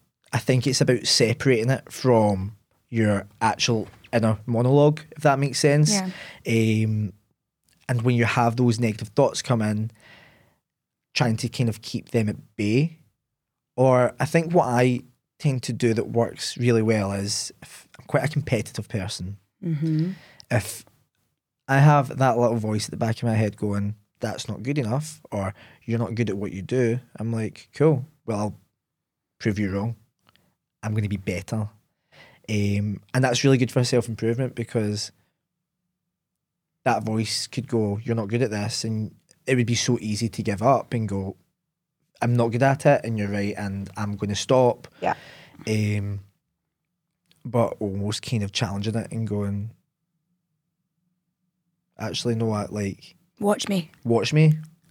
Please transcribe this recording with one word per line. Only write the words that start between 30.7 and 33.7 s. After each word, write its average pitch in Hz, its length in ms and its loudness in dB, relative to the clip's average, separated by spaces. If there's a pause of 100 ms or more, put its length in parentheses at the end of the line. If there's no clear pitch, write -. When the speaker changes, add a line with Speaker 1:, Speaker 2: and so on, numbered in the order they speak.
Speaker 1:
I'm 107 140 -6
gonna 107 140 0
be 98 80 -2
better." 101 520 -6 (800)
Um, 101 520 0 (120)
and 131 100 2
that's 123 200 2
really 135 160 6
good 123 120 0